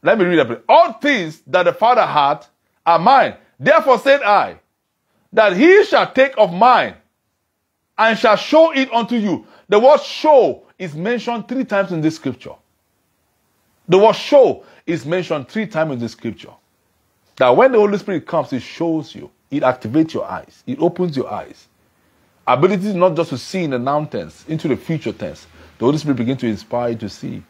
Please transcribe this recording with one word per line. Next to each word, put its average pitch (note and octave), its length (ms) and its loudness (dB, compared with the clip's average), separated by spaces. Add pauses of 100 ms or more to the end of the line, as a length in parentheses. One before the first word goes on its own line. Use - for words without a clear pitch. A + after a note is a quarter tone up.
Let G#3 160 2
me F#3+ 80 2
read D3+ 140 2
that. A#2 280 -2
"All D#4+ 260 4
things G3 520 -4
that F3+ 180 0
the F3 100 2
Father A3 320 2
hath C#3+ 440 -2 (340)
are E3+ 140 2
mine. F#3+ 380 2 (240)
Therefore B3+ 400 2
said C#4 240 2
I, D#3+ 360 0 (760)
that G3+ 220 4
he F4+ 280 6
shall C4 280 0
take C4+ 260 2
of G#3+ 140 2
mine F3+ 440 2 (1000)
and A3 200 2
shall A3 200 2
show D#4+ 340 2
it C4 200 -4
unto A#3 240 -2
you." G3+ 300 -4 (240)
The G#3 100 4
word C#4 220 4
show C4 600 0 (160)
is E3+ 160 -10
mentioned A#3 520 -6
three B3+ 180 -6
times G3 260 -2
in E3 100 -4
this D#3 140 -2
scripture. - 400 -12 (1300)
The F#3 120 4
word G#3+ 160 4
show B3 480 2 (240)
is D3 180 -6
mentioned D#3 420 -6
three G#3+ 200 -8
times D#3+ 260 -4
in B2 60 -8
the A#2 100 -6
scripture. - 440 -12 (840)
That B2+ 200 2
when B3+ 160 4
the A#3+ 60 0
Holy G#3 220 0
Spirit F3 260 -8
comes, D3+ 260 -6
it B2 120 -6
shows D#3+ 500 -6
you. D3 160 -18 (220)
It C#3+ 120 -4
activates C#3 500 -2
your G#2 120 -8
eyes. - 420 -14
It B2+ 120 -10
opens E3+ 380 -4
your A#2+ 140 -6
eyes. - 360 -16 (760)
Ability F3+ 420 0
is G#3+ 60 -4
not F3+ 220 2
just E3 160 -4
to C3+ 60 -8
see F#3 260 -8
in D3 80 -4
the B2+ 80 -4
now C#3+ 260 -4
tense, F2 420 -12
into D#3+ 200 -8
the B2 100 -2
future - 340 -8
tense. D#2+ 360 -14 (320)
The A2 60 -4
Holy D3 120 0
Spirit D3 200 -4
begins B2 240 -4
to B2 60 -4
inspire A#2+ 420 -6
you A2+ 80 -6
to G#2 120 -10
see. A#2+ 400 -14